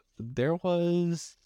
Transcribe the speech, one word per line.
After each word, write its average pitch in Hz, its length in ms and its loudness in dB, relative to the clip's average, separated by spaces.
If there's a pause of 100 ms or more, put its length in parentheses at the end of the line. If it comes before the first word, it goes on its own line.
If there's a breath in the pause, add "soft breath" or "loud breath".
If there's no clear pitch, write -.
(180)
there 123 380 -2
was 175 920 0